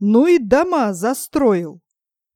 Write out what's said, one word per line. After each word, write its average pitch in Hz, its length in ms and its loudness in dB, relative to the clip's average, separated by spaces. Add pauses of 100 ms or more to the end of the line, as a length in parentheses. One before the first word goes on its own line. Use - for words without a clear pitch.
ну 220 260 2
и 349 120 4
дома 262 560 0
застроил. 190 840 -4 (560)